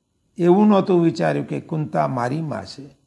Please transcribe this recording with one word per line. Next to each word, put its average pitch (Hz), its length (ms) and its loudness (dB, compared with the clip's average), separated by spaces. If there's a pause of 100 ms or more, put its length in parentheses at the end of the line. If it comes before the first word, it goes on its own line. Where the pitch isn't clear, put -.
(380)
એવું 185 300 4
નહોતું 196 360 4
વિચાર્યું 156 420 0
કે 143 160 -8
કુંતા 151 460 -4
મારી 131 340 -4
મા 117 220 -8
છે. 139 440 -20